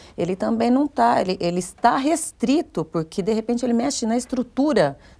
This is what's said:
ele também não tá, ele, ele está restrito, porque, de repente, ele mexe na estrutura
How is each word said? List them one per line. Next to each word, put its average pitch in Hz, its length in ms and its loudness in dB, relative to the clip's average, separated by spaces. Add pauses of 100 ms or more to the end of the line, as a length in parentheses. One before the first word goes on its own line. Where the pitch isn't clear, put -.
(160)
ele 180 200 -2
também 226 340 0
não 269 160 2
tá, 240 340 2
ele, 185 200 -2
ele 175 180 -2
está 233 380 0
restrito, 277 880 -2
porque, 160 380 -4
de 208 100 0
repente, 226 320 -2
ele 240 80 0
mexe 247 320 -2
na 226 140 0
estrutura 247 800 0 (200)